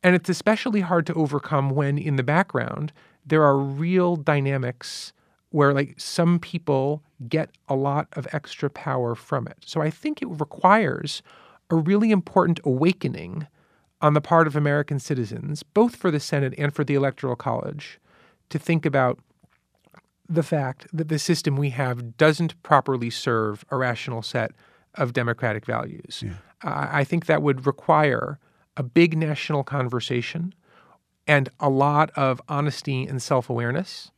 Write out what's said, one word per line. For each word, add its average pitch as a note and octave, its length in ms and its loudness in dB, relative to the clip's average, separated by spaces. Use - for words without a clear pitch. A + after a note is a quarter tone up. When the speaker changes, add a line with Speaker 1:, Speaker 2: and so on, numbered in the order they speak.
Speaker 1:
And F3+ 140 6
it's F3 120 0
especially G#3 520 0
hard E3+ 260 0
to E3+ 80 -4
overcome C#3+ 560 0
when, C#3+ 280 0
in D3 180 -2
the C3+ 60 0
background, D3 720 -2
there D#3 200 4
are C#3 140 6
real E3+ 580 0
dynamics C#3 960 -2
where, C#3+ 240 4
like, C#3 240 0
some F3 400 2
people D3 640 -2
get D#3 220 -2
a C3+ 80 0
lot C#3 380 0
of C#3+ 180 -8
extra - 380 -6
power B2+ 440 -4
from A#2+ 320 -10
it. - 180 -16
So - 160 -6
I D#3 100 0
think D4+ 320 -8
it C4 60 -8
requires E3 920 0
a E3 60 2
really G3 340 2
important F3+ 540 2
awakening C#3 840 -2
on D3+ 140 4
the D3+ 60 4
part E3 260 4
of C#3+ 100 -2
American D3 420 0
citizens, B2+ 640 -6
both A#3 320 2
for - 160 0
the D3+ 80 0
Senate C#3 380 -2
and C#3+ 180 -2
for D#3 80 -2
the C#3+ 120 0
Electoral C3+ 420 0
College, - 640 -6
to D#3 100 -6
think E3 280 0
about C3+ 320 2
the E3 140 0
fact C3+ 500 -2
that D#3 160 -4
the D#3+ 100 0
system D3+ 380 0
we C#3+ 140 0
have B2 460 -4
doesn't D#3 460 2
properly B2+ 480 2
serve A2 600 -2
a C#3 60 -4
rational B2 460 -4
set A2+ 300 -4
of B2 180 -2
democratic A#2 540 -2
values. - 580 -8
Speaker 2:
Yeah. G2 100 -8
Speaker 1:
I, C#3+ 380 -2
I C#3 40 2
think E3 220 -2
that D3+ 160 4
would C3+ 240 0
require C#3+ 720 2
a D3 80 -4
big D#3+ 340 4
national D3+ 460 -2
conversation B2+ 920 -4
and C#3+ 220 4
a D3 100 0
lot D3 460 2
of C3 340 0
honesty C#3+ 560 -4
and C3+ 160 -6
self-awareness. B2 960 -4